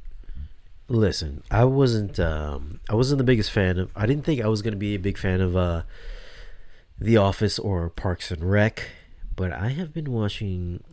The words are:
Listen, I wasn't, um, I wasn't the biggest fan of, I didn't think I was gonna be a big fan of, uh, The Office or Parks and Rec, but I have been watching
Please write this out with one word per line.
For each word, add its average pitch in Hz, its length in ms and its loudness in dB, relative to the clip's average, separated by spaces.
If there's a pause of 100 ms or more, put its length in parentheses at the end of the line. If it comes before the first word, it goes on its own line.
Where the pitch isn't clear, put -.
(880)
Listen, 85 600 0
I 110 140 6
wasn't, 123 560 4
um, 76 720 -2
I 101 60 0
wasn't 131 240 4
the 131 40 2
biggest 120 280 4
fan 92 280 2
of, 92 160 -2
I 104 100 0
didn't 139 200 0
think 139 160 0
I 107 60 0
was 107 140 2
gonna 107 140 -4
be 104 200 -2
a 92 40 -4
big 95 180 -2
fan 95 220 2
of, 90 160 2
uh, 87 280 2 (1160)
The 113 180 4
Office 98 400 2
or 87 320 -2
Parks - 420 -4
and 87 200 -2
Rec, 104 320 4 (520)
but 92 180 -2
I 92 160 -2
have 156 240 -6
been 156 180 -6
watching 95 800 -4